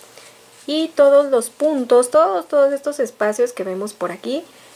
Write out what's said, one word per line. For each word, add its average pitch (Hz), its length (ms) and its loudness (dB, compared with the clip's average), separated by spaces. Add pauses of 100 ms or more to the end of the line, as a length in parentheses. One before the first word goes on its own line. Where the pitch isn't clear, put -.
(680)
Y 311 220 -4
todos 285 420 4
los 233 200 -2
puntos, 254 600 0
todos, 349 360 2
todos 277 260 2
estos 285 280 -6
espacios 226 520 -2
que 190 120 -8
vemos 190 300 -8
por 175 180 -8
aquí, 254 320 -8 (320)